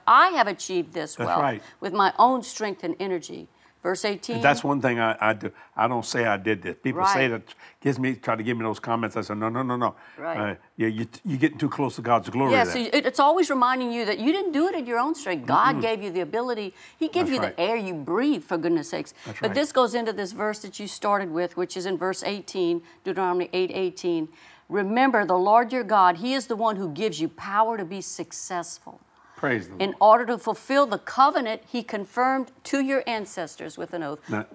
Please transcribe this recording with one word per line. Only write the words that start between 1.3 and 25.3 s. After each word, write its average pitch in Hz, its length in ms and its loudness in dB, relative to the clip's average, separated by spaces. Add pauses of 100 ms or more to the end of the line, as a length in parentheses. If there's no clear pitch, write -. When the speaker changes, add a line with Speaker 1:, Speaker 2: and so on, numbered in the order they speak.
Speaker 2:
right. 123 200 0 (160)
Speaker 1:
with 190 140 -6
my 196 260 4
own 247 240 6
strength 208 420 -6
and 170 140 -4
energy.'" 170 500 -6 (340)
Verse 180 220 -2
eighteen. 214 380 -4
Speaker 2:
That's 143 220 4
one 139 160 0
thing 120 180 0
I, 113 220 2
I 107 120 4
do. 104 200 -8 (240)
I 107 100 4
don't 120 180 -4
say, 120 200 -2
"I 104 140 2
did 101 220 -2
this." 87 220 -6
People 160 240 0
say 135 220 4
Speaker 1:
Right. 113 180 -4
Speaker 2:
that, - 80 -20 (260)
gives 135 200 0
me, 127 160 0
try 113 180 -2
to 110 80 -2
give 120 160 -2
me 113 60 -4
those 110 160 -4
comments. 117 360 -2
I 113 40 0
say, 104 160 -6
"No, 110 120 -2
no, 120 140 -2
no, 123 140 -2
no." 120 180 0 (240)
Speaker 1:
Right. 135 220 -6
Speaker 2:
Uh, 104 140 -4 (220)
yeah, 113 120 0
you, 110 180 -4 (180)
you 156 120 -2
getting 147 200 2
too 147 120 0
close 135 260 -4
to 123 80 -10
God's 117 260 2
glory 127 220 2
Speaker 1:
Yeah, 254 140 6
Speaker 2:
there. - 80 0
Speaker 1:
so 254 80 -2
it, 254 260 0
it's 262 140 0
always 302 280 4
reminding 254 440 0
you 233 140 -2
that 202 120 0
you 240 140 2
didn't 392 180 -2
do 294 160 2
it 392 80 -2
in 294 120 -6
your 240 120 -2
own 285 160 0
strength. 170 320 -6
God 208 300 4
Speaker 2:
Mm-mm. - 60 -2
Speaker 1:
gave 220 200 -2
you 202 80 -6
the 175 120 -2
ability. 214 520 -4 (240)
He 320 80 0
gave 330 200 0
Speaker 2:
That's 285 100 -2
Speaker 1:
you - 20 0
Speaker 2:
right. 196 180 -2
Speaker 1:
the 165 60 -2
air 220 140 2
you 190 180 -4
breathe, 175 480 0
for 180 160 -2
goodness 165 320 0
sakes. 151 240 -6 (100)
Speaker 2:
That's 208 140 -12
Speaker 1:
But 214 120 -2
Speaker 2:
right. 202 40 -4
Speaker 1:
this 285 160 0
goes 240 240 2
into 233 180 -2
this 196 200 -6
verse 214 280 -4
that 196 200 -14
you 208 80 -10
started 202 420 -2
with, 170 260 -2
which 175 200 -4
is 180 100 -4
in 190 100 -2
verse 180 280 -4
eighteen, 175 580 -2 (220)
Deuteronomy 180 480 -2
eight 185 200 0
eighteen. 180 540 -2 (420)
"Remember 214 560 2
the 180 140 4